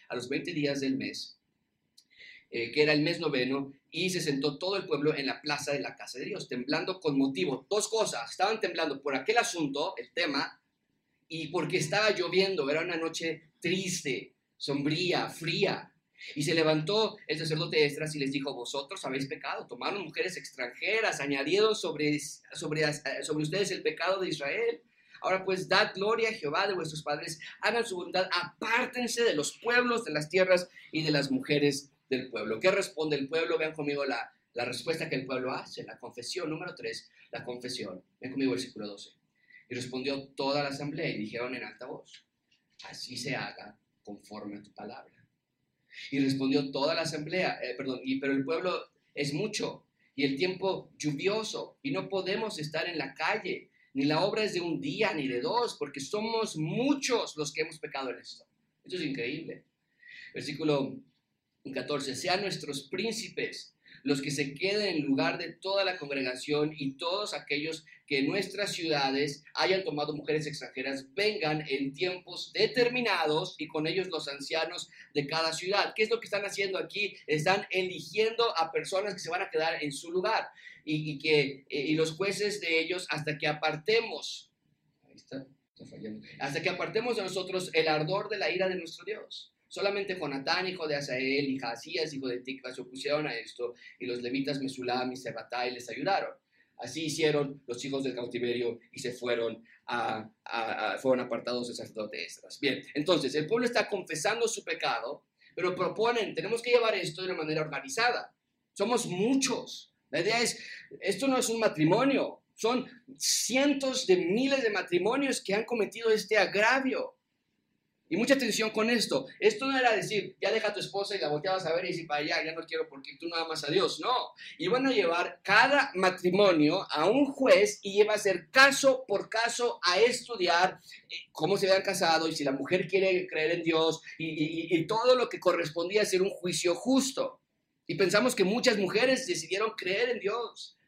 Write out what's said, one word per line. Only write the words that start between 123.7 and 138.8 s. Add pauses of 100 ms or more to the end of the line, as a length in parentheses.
Dios".
No. (460)
Iban
a
llevar
cada
matrimonio
a
un
juez
y
iba
a
ser
caso
por
caso
a
estudiar, (280)
eh, (160)
cómo
se
habían
casado
y
si
la
mujer
quiere
creer
en
Dios (160)
y,
y,
y,
y
todo
lo
que
correspondía
a
ser
un
juicio
justo. (420)
Y
pensamos
que
muchas
mujeres